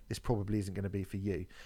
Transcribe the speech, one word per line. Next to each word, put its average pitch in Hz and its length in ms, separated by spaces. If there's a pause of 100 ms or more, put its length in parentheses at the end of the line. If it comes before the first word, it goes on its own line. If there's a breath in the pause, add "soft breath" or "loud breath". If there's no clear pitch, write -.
This - 120
probably 104 400
isn't 98 160
gonna 98 140
be 98 140
for 98 140
you. 95 280 (200 loud breath)